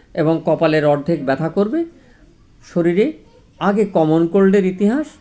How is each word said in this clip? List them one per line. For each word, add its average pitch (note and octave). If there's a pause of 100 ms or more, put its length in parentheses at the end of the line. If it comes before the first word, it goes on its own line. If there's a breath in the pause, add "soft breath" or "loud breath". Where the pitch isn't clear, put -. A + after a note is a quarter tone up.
(140 soft breath)
এবং D#3+
কপালের D#3
অর্ধেক D3
ব্যথা C3+
করবে। A3+ (800 soft breath)
শরীরে F3+ (460)
আগে G3+
কমন E3
কোল্ডের F#3+
ইতিহাস G3+ (140)